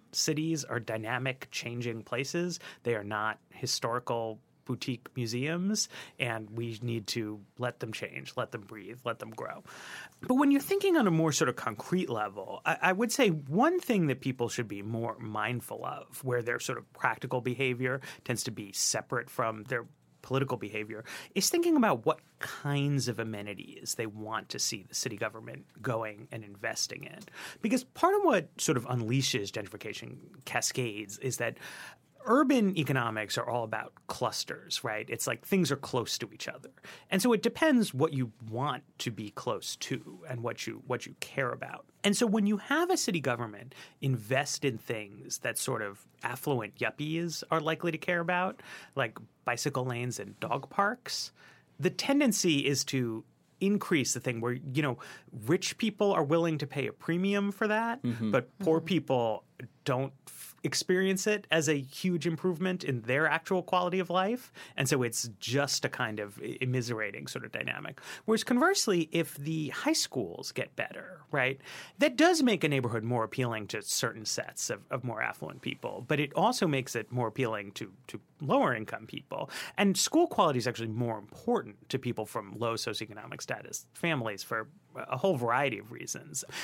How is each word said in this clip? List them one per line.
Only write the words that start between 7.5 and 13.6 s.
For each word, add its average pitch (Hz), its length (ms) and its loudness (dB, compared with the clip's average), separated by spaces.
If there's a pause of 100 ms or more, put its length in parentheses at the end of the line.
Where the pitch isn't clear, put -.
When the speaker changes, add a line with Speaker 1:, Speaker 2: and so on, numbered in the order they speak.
Speaker 1:
let 123 220 -4
them 110 120 -6
change, 135 440 -8
let 120 160 -4
them 107 80 -8
breathe, 107 440 -14
let 113 140 -2
them 113 120 -12
grow. - 340 -10 (560)
But 254 160 2
when 285 160 8
you're 277 80 6
thinking 392 360 4
on 226 120 6
a - 20 6
more 160 220 6
sort 139 160 4
of 120 80 0
concrete - 520 -2
level, 104 560 -4
I, 156 160 2
I 185 120 4
would 220 180 2
say 226 200 4
one 175 500 4